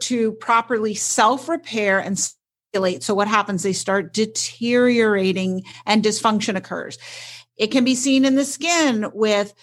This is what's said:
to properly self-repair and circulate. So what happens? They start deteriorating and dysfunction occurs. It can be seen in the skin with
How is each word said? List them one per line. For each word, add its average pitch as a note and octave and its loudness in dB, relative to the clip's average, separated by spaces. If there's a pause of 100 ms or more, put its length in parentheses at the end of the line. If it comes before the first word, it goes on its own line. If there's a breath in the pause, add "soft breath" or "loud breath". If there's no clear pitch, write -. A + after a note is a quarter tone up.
to A3+ 0
properly A3+ 0
self-repair A3+ 0
and F#3 -6
circulate. - -4
So G#3+ -2
what G3+ 2
happens? G#3 0
They F#3+ 0
start F#3+ -2
deteriorating A3 0 (220 loud breath)
and G#3+ 4
dysfunction G#3+ 0
occurs. - -8 (580 loud breath)
It G#3+ 0
can B3+ 2
be B3+ 2
seen C4+ 2
in C4+ 2
the C#4 2
skin C#4 0
with G#3 0